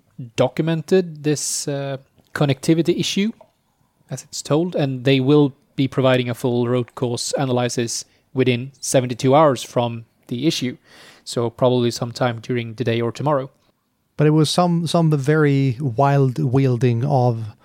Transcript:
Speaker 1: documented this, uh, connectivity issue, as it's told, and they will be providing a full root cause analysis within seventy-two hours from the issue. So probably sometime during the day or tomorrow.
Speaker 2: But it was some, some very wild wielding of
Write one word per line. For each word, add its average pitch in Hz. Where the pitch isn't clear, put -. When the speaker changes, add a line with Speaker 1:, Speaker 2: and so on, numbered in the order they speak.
Speaker 1:
documented 160
this, -
uh, 139
connectivity 160
issue, 196
as 135
it's -
told, 170
and 135
they 135
will 143
be 139
providing 127
a 117
full 120
root 123
cause 120
analysis 123
within 123
seventy-two 127
hours 147
from 117
the 123
issue. 131
So 120
probably 123
sometime 117
during 117
the 120
day 117
or 117
tomorrow. 135
Speaker 2:
But 147
it 151
was 151
some, 170
some 165
very 139
wild 139
wielding 127
of 123